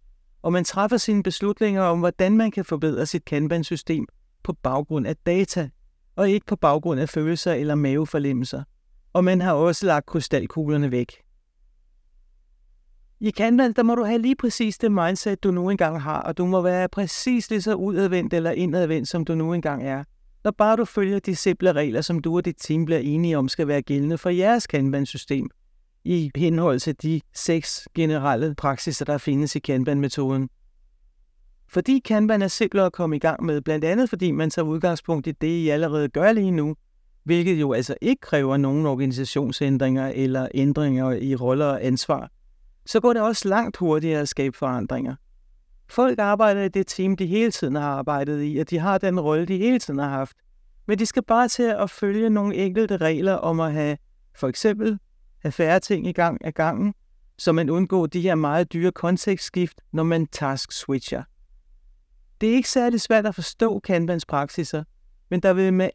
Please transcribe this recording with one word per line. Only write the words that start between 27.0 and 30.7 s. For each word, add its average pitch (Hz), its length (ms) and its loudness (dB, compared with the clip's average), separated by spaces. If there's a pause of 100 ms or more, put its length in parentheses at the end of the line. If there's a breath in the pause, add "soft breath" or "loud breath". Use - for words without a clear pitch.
de 156 180 0 (140)
seks - 600 -4
generelle 147 600 0
praksiser, 143 500 -4
der 147 140 -2
findes 143 380 0
i - 20 -2
Kanban-metoden. 135 880 0 (1200)